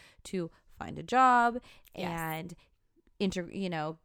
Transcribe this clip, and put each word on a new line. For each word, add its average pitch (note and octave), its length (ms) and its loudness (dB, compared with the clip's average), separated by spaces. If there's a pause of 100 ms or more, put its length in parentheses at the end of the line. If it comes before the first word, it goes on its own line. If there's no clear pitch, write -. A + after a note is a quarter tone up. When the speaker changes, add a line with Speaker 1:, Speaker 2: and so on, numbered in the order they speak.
(240)
Speaker 1:
to E3+ 260 -4 (300)
find - 180 -10
a D3+ 60 -8
job A#3+ 560 4 (360)
Speaker 2:
Yes. F#3+ 140 -6
Speaker 1:
and E3 460 -6 (640)
inter-, F#3 320 -2
you G3 180 -4
know, D#3+ 360 -4